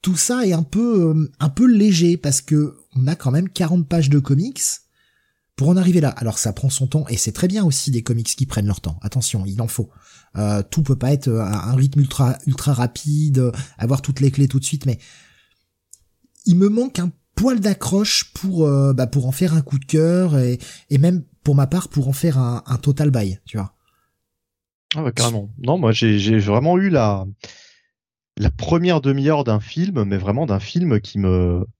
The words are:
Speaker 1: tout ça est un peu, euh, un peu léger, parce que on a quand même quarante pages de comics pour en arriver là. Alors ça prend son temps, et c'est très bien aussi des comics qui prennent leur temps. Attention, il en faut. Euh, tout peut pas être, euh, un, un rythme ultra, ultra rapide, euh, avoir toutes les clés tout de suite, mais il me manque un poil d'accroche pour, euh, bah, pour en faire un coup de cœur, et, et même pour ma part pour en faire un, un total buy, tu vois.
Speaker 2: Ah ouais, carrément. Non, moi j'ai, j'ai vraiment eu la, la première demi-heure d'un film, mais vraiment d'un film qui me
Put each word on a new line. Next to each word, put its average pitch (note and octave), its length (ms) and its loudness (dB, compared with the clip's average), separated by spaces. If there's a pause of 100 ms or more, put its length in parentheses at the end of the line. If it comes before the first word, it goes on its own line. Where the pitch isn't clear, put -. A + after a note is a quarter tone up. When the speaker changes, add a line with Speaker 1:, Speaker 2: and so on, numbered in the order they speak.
Speaker 1:
tout F3+ 140 0
ça B3 300 0
est F3+ 60 2
un E3 100 0
peu, F#3 520 2
euh, D#3 260 0
un D3+ 80 0
peu A3 240 2
léger, F3+ 440 4
parce C#3+ 260 -2
que D3+ 340 0 (180)
on C3 120 2
a D#3+ 80 0
quand C3+ 160 -2
même E3+ 180 0
quarante E3+ 400 0
pages D#3+ 220 2
de D3 80 4
comics C#3+ 420 0 (960)
pour C3+ 120 0
en F3+ 80 4
arriver F3+ 240 4
là. C#3+ 100 2
Alors A2+ 280 -4
ça G#2+ 140 -2
prend C3+ 160 -2
son C3 200 -2
temps, D3+ 200 -2
et - 80 -2
c'est - 160 -2
très - 160 -2
bien G3+ 160 0
aussi C#3+ 260 0
des A#2 120 0
comics A#2 240 -2
qui - 180 -2
prennent G#2+ 220 -2
leur G2+ 160 -2
temps. E2+ 200 -8
Attention, G#2 440 -4
il G2 160 -6
en A2 60 -4
faut. - 200 -6 (480)
Euh, G#2 320 -2
tout D#3+ 140 -2
peut C3+ 140 2
pas C3 160 0
être, C#3 160 -2
euh, A2+ 140 0
un, G2+ 100 -4 (180)
un C3+ 60 0
rythme C#3 240 2
ultra, C3 360 0 (100)
ultra C#3 280 -2
rapide, C#3+ 640 -2
euh, B2 140 0 (260)
avoir B2+ 240 -2
toutes C3+ 180 -6
les C#3 120 4
clés C#3 160 2
tout C3+ 120 0
de - 40 -12
suite, - 200 -6
mais B2+ 140 -2 (1500)
il F3 120 4
me F#3+ 120 4
manque A#3+ 300 -2
un F3 140 -4 (240)
poil A#3+ 240 2
d'accroche G3+ 720 -2
pour, F3+ 320 0
euh, C#3 260 2
bah, B2+ 140 0
pour B2+ 200 0
en C3+ 60 -2
faire E3+ 220 0
un D#3+ 60 4
coup C#3 180 -4
de C3+ 60 -6
cœur, E3 540 2
et, B2 200 0 (320)
et C#3 80 2
même E3+ 240 4 (220)
pour D3 100 2
ma C#3 140 2
part F3 200 -4
pour C3+ 200 -2
en C3+ 40 0
faire C#3 260 0
un, A#2+ 280 -2
un B2 120 -4
total C#3+ 340 0
buy, G2+ 320 -2
tu - 120 -12
vois. G2+ 200 -8 (1200)
Speaker 2:
Ah D#3 80 -6
ouais, B2 80 -2
carrément. A#2 460 -2
Non, C#3 200 -2
moi A#2 140 2
j'ai, G#2+ 260 2
j'ai G#2+ 220 2
vraiment B2+ 380 2
eu F#3+ 120 0
la, G#2 360 0 (1080)
la G#2 140 0
première E3+ 500 0
demi-heure C#3 440 0
d'un G#2+ 160 0
film, E3 420 -4
mais G2 160 -2
vraiment G2+ 280 -2
d'un G2 140 0
film D3+ 400 0
qui - 200 -6
me F2+ 440 2 (160)